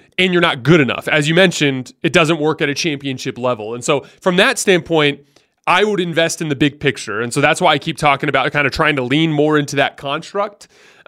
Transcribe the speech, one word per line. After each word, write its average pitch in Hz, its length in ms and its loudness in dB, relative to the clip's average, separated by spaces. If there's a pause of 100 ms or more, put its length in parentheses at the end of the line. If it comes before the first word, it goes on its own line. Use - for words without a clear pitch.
(180)
and 185 160 2
you're 175 80 2
not 131 200 -2
good 151 200 6
enough. 113 260 -2
As 151 220 0
you 165 40 2
mentioned, 147 680 2
it 165 100 0
doesn't 165 260 2
work 151 220 0
at 147 80 -2
a 139 60 -2
championship 135 640 -6
level. 117 340 -4
And 120 100 -10
so 143 200 0 (180)
from 180 160 0
that 240 220 2
standpoint, 160 640 2 (460)
I 180 160 4
would 208 160 0
invest 165 440 -2
in 156 80 -4
the 139 60 -2
big 143 220 0
picture. 113 440 -4
And 120 100 -6
so 143 80 -2
that's 151 180 2
why 170 140 2
I 151 60 0
keep 156 180 -8
talking 147 320 0
about 135 240 -2
kinda 143 160 0
trying 156 280 0
to 131 60 -2
lean 156 300 0
more 151 260 2
into 143 180 -4
that 135 200 0
construct 165 720 -8 (400)